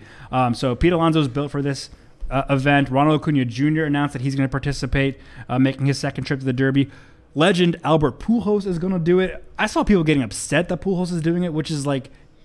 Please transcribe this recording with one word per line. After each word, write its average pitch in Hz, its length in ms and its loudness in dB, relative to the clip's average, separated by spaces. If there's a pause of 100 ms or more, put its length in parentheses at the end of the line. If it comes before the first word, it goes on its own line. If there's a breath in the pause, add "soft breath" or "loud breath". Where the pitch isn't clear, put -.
(300 loud breath)
Um, 127 240 0
so 123 220 -2
Pete 175 160 4
Alonso's 160 340 2
built 139 240 -4
for 143 100 -4
this, 139 300 -4 (400 soft breath)
uh, 131 180 -2
event. 139 420 2
Ronald 143 320 2
Acuna 143 240 2
Junior 147 400 0
announced 143 260 0
that 127 100 -8
he's 135 140 -2
gonna 135 120 0
participate, 135 720 -2 (300 loud breath)
uh, 127 100 -2
making 135 280 2
his 139 120 0
second 135 280 -6
trip 143 120 -2
to 131 80 -6
the 131 60 0
Derby. 135 360 2 (460 loud breath)
Legend 170 480 2
Albert 151 380 2
Pujols 208 460 0
is 180 120 -4
gonna 185 220 -2
do 175 180 2
it. 185 240 -2 (160)
I 202 80 0
saw 311 160 0
people 185 220 4
getting 151 180 2
upset 139 460 -2
that 175 120 -4
Pujols 180 300 -2
is 175 120 -2
doing 170 200 0
it, 175 100 -4
which 156 200 -4
is 143 160 -4
like, 139 220 -4 (340 soft breath)